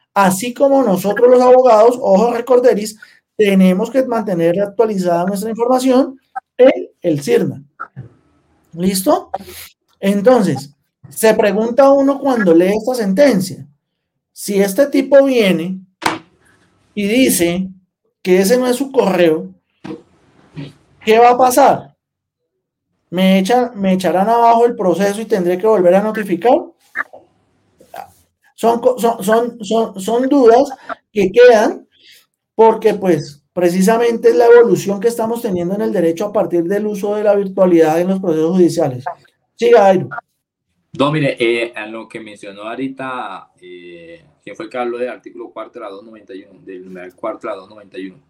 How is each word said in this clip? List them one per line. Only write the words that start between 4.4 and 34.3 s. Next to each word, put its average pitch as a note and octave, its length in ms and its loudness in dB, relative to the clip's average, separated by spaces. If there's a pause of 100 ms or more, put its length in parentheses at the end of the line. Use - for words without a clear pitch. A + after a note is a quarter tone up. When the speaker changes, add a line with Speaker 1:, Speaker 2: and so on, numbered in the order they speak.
Speaker 1:
actualizada F#3+ 640 -2
nuestra G3+ 260 -6
información B3+ 680 -2 (380)
en D4 340 2 (100)
el D#3 200 -4
sirna. E3 420 -4 (1080)
¿Listo? F#3+ 580 -2 (680)
Entonces, G3 760 0 (340)
se A3 260 2
pregunta A3+ 560 2
uno C#4 300 2
cuando A3+ 340 2
lee F3+ 220 4
esta B3+ 180 -4
sentencia, G3+ 720 0 (640)
si G3 280 -4
este G3+ 260 0
tipo C#4 380 2
viene F#3+ 560 -2 (1120)
y G3+ 120 -6
dice F#3+ 600 -2 (540)
que F#3 180 2
ese A3+ 180 2
no B3+ 80 -2
es B3 100 -2
su C4+ 160 -8
correo, F#3 600 0 (1500)
¿qué A3 140 2
va A#3+ 120 6
a B3 80 0
pasar? B3+ 580 0 (1120)
¿Me F#3+ 300 2
echa-, A#3+ 340 -2
me G3 200 -2
echarán F#3 340 -2
abajo A#3 380 4
el G3+ 100 -2
proceso G3 440 -2
y A3+ 40 -8
tendré F3+ 340 -2
que G#3+ 80 -4
volver F#3 300 2
a G3+ 60 2
notificar? G#3+ 500 -2 (2000)
Son A#3 240 -2
co-, B3 220 -2
son, A3+ 240 -2
son, A3+ 400 -2
son, G#3+ 360 -4
son A#3+ 280 -4
dudas C4 420 4 (400)
que F#3+ 220 -2
quedan C#4+ 560 4 (640)
porque, A3 400 2
pues, F3+ 480 -4 (120)
precisamente A3+ 760 0
es A#3 80 2